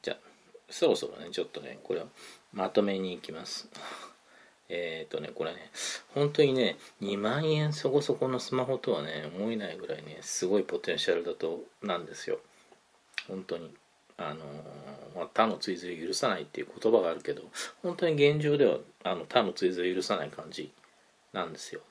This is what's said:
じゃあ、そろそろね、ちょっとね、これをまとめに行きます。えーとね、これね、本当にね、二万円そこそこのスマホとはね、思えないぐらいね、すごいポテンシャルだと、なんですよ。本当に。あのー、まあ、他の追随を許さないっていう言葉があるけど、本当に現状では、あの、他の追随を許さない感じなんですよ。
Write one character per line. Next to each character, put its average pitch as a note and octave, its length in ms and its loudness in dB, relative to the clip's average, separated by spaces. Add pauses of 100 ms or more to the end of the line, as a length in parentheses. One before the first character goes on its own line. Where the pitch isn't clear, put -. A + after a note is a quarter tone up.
じ - 80 -4
ゃ - 60 -4
あ、 - 20 -20 (540)
そ - 160 2
ろ G#2+ 80 6
そ - 120 -4
ろ - 100 -10
ね、 - 140 -12
ち - 80 -4
ょ - 40 -2
っ - 40 -4
と - 140 -10
ね、 - 220 -12
こ - 100 -4
れ E2+ 80 -2
を - 60 -10 (440)
ま F#2+ 180 0
と G#2+ 120 4
め G2+ 160 2
に F#2 180 -4
行 D2+ 60 -14
き - 100 -12
ま D#2+ 140 -10
す。 - 240 -10 (1000)
え E2+ 400 -6
ー - 20 -8
と - 100 -2
ね、 - 120 -8
こ - 100 -4
れ D#2+ 100 -2
ね、 - 180 -16 (440)
本 D3 160 4
当 D3+ 120 4
に C3+ 100 6
ね、 A2+ 240 2 (220)
二 G2+ 180 -2
万 C3+ 340 2
円 D3+ 220 2
そ C#3 180 0
こ C#3+ 100 4
そ C#3 120 0
こ C3 140 0
の B2+ 120 0
ス - 160 -4
マ B2+ 100 2
ホ C3 120 0
と A#2+ 160 0
は D2+ 100 0
ね、 D#2 320 -6
思 G#2+ 160 -2
え A2+ 40 -2
な G2+ 160 -4
い - 60 -10
ぐ - 100 -10
ら - 100 -4
い D2+ 60 -14
ね、 D#2 180 -14
す - 260 -2
ご G2+ 120 6
い F#2 40 2
ポ - 140 -2
テ - 160 -2
ン E2 60 0
シ - 120 2
ャ F2 40 6
ル E2+ 80 0
だ E2+ 100 -4
と、 E2 300 -4 (180)
な F#2+ 160 0
ん E2+ 80 -6
で - 100 -14
す - 140 -10
よ。 - 100 0 (880)
本 F#2+ 160 -8
当 E2+ 140 -6
に。 D#2+ 140 -12 (480)
あ D#2+ 140 -6
の - 20 -8
ー、 D2 800 -14
ま E2+ 80 -4
あ、 - 100 -6
他 A2+ 140 6
の F#2+ 100 0
追 F#2 200 -2
随 F2 260 -6
を F2 40 -4
許 F#2+ 60 -2
さ - 140 2
な F#2+ 100 2
い D#2 60 -6
っ - 20 -8
て - 140 -8
い - 60 -4
う - 20 -18 (140)
言 A2 100 6
葉 A2+ 80 10
が F2 100 4
あ E2 40 0
る - 80 -6
け - 120 -4
ど、 - 100 -8 (380)
本 F3 140 -2
当 F3 140 4
に D#3 40 4
現 D3 280 6
状 D3 160 4
で C#3 80 8
は、 F2 120 6 (260)
あ F2+ 120 0
の、 D#2+ 100 -6
他 A#2+ 180 4
の F#2+ 100 2
追 F2+ 180 4
随 F2+ 200 0
を F#2 40 0
許 F#2 80 0
さ G2+ 140 0
な D2+ 80 -2
い D2 40 -10
感 - 220 -12
じ D2+ 200 -10 (600)
な F#2 140 -2
ん D#2+ 80 -10
で D#2 60 -14
す - 140 -12
よ。 - 180 -12